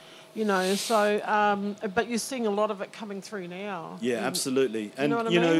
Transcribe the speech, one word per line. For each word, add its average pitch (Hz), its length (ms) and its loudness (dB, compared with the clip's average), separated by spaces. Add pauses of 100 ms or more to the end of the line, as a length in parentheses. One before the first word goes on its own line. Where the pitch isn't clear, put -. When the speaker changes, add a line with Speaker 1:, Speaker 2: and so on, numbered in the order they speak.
(340)
Speaker 1:
You 214 100 -2
know, 190 300 4
so, 208 500 2
um, 202 520 2 (180)
but 226 140 2
you're 233 100 -2
seeing 240 280 -4
a 208 40 2
lot 208 220 2
of 196 80 -8
it 202 120 -10
coming 202 300 -10
through 190 260 -10
now. 180 520 -10
Speaker 2:
Yeah, 123 160 0
Speaker 1:
And 110 100 -2
Speaker 2:
absolutely. 131 580 0
Speaker 1:
you 101 120 -8
Speaker 2:
And, 143 140 0
Speaker 1:
know 233 80 0
what 226 100 -2
I - 20 0
Speaker 2:
you 175 100 4
know, 165 200 4